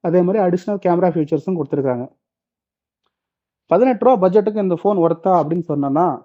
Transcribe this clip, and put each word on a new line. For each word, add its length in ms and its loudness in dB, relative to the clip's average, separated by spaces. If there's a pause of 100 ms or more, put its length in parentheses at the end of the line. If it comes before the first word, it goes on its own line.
அதே 180 2
மாதிரி 200 0
அடிஷனல் 400 -2
கேமரா 280 2
ஃபியூச்சர்ஸும் 440 -2
கொடுத்துருக்காங்க. 460 -4 (1700)
பதினெட்டு 360 2
ரூபா 180 4
பட்ஜெட்டுக்கு 420 0
இந்த 160 0
ஃபோன் 240 0
ஒர்த்தா 340 0
அப்படின்னு 300 -2
சொன்னோம்னா 340 0 (200)